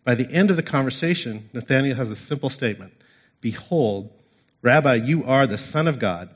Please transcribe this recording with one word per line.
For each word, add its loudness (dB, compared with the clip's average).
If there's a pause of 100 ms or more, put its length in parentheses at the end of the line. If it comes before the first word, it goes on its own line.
By 2
the -2
end 4
of 2
the -2
conversation, -4
Nathanael 0
has -4
a -8
simple -6
statement. -6 (480)
"Behold, -2 (520)
Rabbi, 6
you 0
are 4
the -2
Son -2
of 0
God. -4